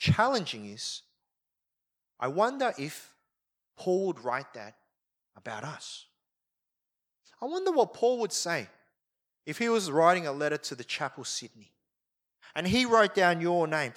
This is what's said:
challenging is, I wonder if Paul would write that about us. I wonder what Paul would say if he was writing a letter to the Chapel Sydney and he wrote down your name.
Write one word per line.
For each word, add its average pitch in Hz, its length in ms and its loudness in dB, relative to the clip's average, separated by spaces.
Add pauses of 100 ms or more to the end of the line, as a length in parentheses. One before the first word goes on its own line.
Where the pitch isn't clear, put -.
challenging 180 640 2
is, - 360 -12 (1160)
I 127 80 -4
wonder 233 500 0
if - 380 -12 (640)
Paul 185 320 0
would 127 160 -6
write 127 300 -4
that 110 200 -16 (640)
about 110 260 -10
us. - 440 -14 (1300)
I - 40 -8
wonder 370 260 -2
what 277 240 2
Paul 247 240 2
would 214 140 -4
say 160 360 -4 (800)
if 151 120 -8
he 233 100 0
was 202 240 2
writing 165 340 6
a 143 60 -4
letter 147 240 -2
to - 180 -10
the 123 80 -10
Chapel 135 420 -6
Sydney 110 460 -12 (840)
and 165 100 -2
he 240 180 4
wrote 226 300 6
down 175 260 4
your 170 280 2
name. 151 280 -2